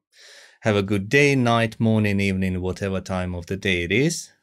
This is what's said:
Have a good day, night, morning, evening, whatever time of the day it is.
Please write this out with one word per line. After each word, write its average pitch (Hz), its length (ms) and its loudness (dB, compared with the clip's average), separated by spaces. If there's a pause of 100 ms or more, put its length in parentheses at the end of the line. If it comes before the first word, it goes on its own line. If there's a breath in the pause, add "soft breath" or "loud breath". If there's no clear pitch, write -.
(600 loud breath)
Have 110 140 2
a 101 80 2
good 101 260 -2
day, 139 260 4
night, 117 440 0
morning, 107 400 2
evening, 95 420 0
whatever 92 400 -4
time 92 340 -6
of 85 120 -10
the 95 100 -6
day 90 260 0
it 85 80 -4
is. 143 380 -2 (140)